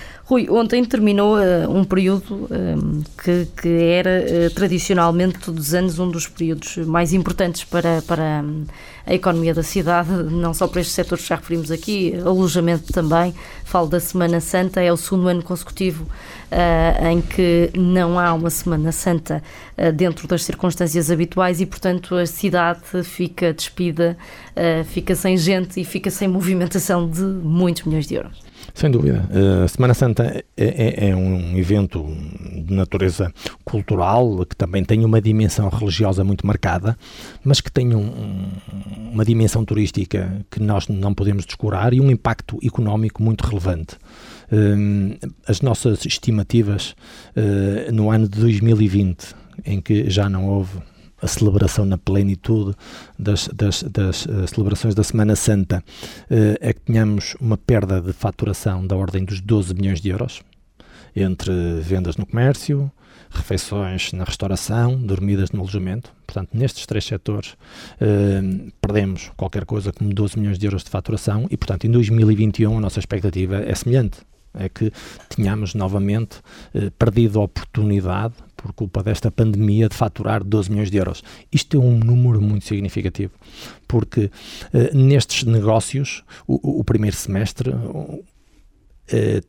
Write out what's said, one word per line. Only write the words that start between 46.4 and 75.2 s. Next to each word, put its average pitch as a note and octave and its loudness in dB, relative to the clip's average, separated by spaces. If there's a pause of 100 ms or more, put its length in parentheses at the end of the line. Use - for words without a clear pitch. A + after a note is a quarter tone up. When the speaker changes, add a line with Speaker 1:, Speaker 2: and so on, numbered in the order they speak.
Speaker 2:
eh, G2+ 0
no G#2+ 2
ano A2 4
de G2+ -4
dois A2+ 4
mil A2 4
e G#2+ 6
vinte, F#2+ 0 (300)
em G2 -4
que G#2 0
já G2 2
não F#2+ 0
houve F#2+ -2 (420)
a - -2
celebração G2+ 2
na F#2+ 2
plenitude G2 0 (420)
das, G2+ -2
das, - -2
das, G2 -2
eh, F#2+ -2
celebrações G#2 0
da G#2 2
Semana G#2+ 2
Santa, F#2+ 0 (480)
eh, G#2+ 4
é A2+ 0
que - -14
tínhamos A2 0
uma A2 0
perda G2 2
de F2+ -4
faturação F#2+ -4
da F#2 0
ordem F#2+ -2
dos F#2+ -4
doze F#2+ 0
milhões F#2+ -2
de G2 -2
euros, - -6 (760)
entre F#2+ -2 (260)
vendas F2 -2
no G2 -4
comércio, C#3 0 (380)
refeições F#2+ -4
na F#2 -6
restauração, A#2 -2
dormidas G2 0
no G2+ -4
alojamento. F#2+ -6 (160)
Portanto, F#2+ -8
nestes B2 -2
três - -4
setores, G#2 -6 (460)
eh, G2+ 2 (400)
perdemos - -2
qualquer G2 -6
coisa G2+ -4
como G#2 -2
doze G2+ -2
milhões G2+ -2
de G#2 -2
euros G2 -2
de - -20
faturação G#2+ -2
e, - -2
portanto, - -4
em A2 2
dois A#2 4
mil A2 6
e G#2+ 6
vinte G#2+ 2
e A2 4
um A2 0
a G#2+ -2
nossa G2+ -2
expectativa F#2+ -2
é - -2
semelhante. A#2 0 (380)
É F#2+ -6
que G#2+ -4 (380)